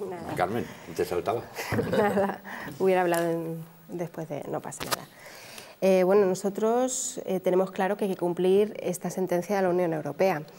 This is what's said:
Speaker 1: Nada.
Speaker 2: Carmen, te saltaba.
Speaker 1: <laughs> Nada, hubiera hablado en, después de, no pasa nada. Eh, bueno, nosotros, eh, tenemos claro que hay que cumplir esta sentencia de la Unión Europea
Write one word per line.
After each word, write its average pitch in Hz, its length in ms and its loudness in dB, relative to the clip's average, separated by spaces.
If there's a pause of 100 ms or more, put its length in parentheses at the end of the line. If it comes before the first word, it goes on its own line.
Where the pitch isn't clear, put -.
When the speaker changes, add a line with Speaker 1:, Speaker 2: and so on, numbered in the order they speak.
Speaker 1:
Nada. 180 260 -8
Speaker 2:
Carmen, 92 300 -2 (320)
te 87 80 2
saltaba. 95 380 -2 (280)
Speaker 1:
<laughs> - 200 0
Nada, 202 500 2 (380)
hubiera 185 240 4
hablado 170 280 2
en, 165 260 -4 (320)
después 170 400 -8
de, 143 220 -8
no 147 100 -4
pasa - 240 -10
nada. - 220 -6 (760)
Eh, 185 220 6
bueno, 196 220 6
nosotros, 220 1000 0
eh, 185 140 0
tenemos 185 300 2
claro 190 280 0
que 214 80 -2
hay 190 60 0
que 175 40 -4
cumplir 185 680 4
esta 180 280 -4
sentencia 180 460 0
de 196 60 2
la 185 60 4
Unión 175 240 2
Europea 151 500 0 (160)